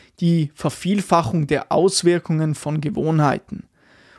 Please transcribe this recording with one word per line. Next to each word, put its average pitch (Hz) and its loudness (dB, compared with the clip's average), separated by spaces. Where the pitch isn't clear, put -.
die 170 2
Vervielfachung 170 -2
der 143 -2
Auswirkungen 165 2
von 151 -4
Gewohnheiten. - -2